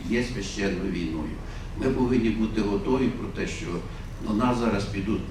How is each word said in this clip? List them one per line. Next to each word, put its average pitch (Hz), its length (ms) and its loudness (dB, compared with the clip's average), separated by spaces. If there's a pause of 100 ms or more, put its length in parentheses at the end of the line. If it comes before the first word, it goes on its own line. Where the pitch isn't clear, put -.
є 120 160 2
священною 98 680 -2
війною. 80 440 -2 (420)
Ми 131 120 2
повинні 120 400 4
бути 110 300 2
готові 110 480 2
про - 200 -2
те, 92 200 -4
що 82 180 -6 (640)
до 107 60 0
нас 120 240 4
зараз 104 260 2
підуть 98 360 0 (100)